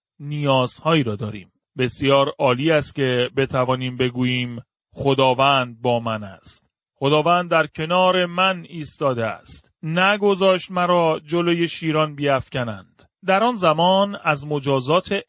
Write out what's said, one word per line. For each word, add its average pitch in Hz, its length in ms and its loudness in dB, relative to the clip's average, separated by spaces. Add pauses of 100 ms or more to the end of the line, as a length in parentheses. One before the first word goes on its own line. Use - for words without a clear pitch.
(200)
نیازهایی 143 840 0
را 107 120 -4
داریم. 101 360 -10 (260)
بسیار 139 600 2
عالی 139 320 0
است 147 240 0
که 123 420 0
بتوانیم 127 600 -2
بگوییم: 123 680 -2 (300)
«خداوند 131 880 2
با 120 180 0
من 113 240 -6
است. - 460 -20 (320)
خداوند 160 500 2
در 160 160 2
کنار 180 580 0
من 180 440 -2
ایستاده 135 560 -4
است. - 460 -10 (120)
نگذاشت 190 880 0
مرا 175 560 0
جلوی 170 400 0
شیران 156 480 -2
بیفکنند.» 127 920 -4 (160)
در 190 180 2
آن 240 120 0
زمان 185 680 2
از 147 240 -2
مجازات 147 800 0